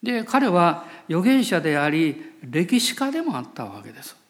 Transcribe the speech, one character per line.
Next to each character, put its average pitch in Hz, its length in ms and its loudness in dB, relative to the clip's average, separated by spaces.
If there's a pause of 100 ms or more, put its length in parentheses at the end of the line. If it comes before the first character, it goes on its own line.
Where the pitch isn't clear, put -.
で、 233 220 -4
彼 262 240 2
は 170 380 2 (220)
預 165 140 0
言 254 220 4
者 175 160 0
で 151 160 0
あ 147 140 2
り、 156 260 2 (260)
歴 170 380 0
史 - 140 -2
家 269 160 -4
で 320 120 -4
も 285 140 -4
あ 123 40 -6
っ - 120 -10
た 131 120 -10
わ 101 180 -14
け - 80 -18
で - 120 -20
す。 - 140 -18 (120)